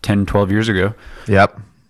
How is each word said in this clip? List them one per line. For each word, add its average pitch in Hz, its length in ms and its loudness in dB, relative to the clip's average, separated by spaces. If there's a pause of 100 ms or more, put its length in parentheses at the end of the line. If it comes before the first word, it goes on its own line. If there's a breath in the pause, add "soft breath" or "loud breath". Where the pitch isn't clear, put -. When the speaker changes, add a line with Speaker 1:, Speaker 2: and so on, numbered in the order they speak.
Speaker 1:
ten, 101 240 -2
twelve 101 260 0
years 107 200 0
ago, 98 240 -2 (340 loud breath)
Speaker 2:
Yep. 101 320 2 (300)